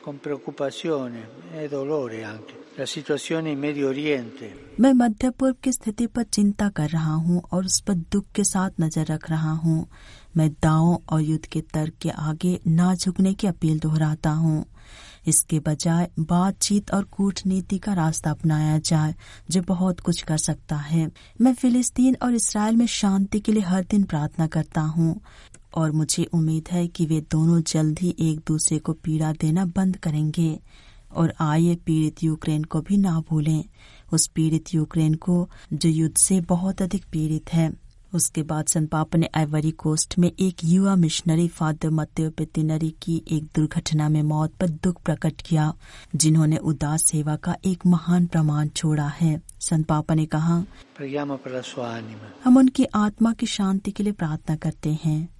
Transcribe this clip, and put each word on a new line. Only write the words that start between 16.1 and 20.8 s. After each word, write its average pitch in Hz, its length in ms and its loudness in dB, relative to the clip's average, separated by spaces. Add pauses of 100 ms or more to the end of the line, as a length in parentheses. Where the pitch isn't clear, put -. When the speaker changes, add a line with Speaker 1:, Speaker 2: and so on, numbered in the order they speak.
Speaker 2:
बातचीत 190 720 0
और 196 180 0
कूटनीति 190 680 -2
का 208 140 -4
रास्ता 160 380 0
अपनाया 156 480 0
जाए, 156 360 0 (340)
जो 180 120 2
बहुत 180 380 0
कुछ - 220 -2
कर 156 160 -2
सकता - 380 -4
है। 156 340 0 (320)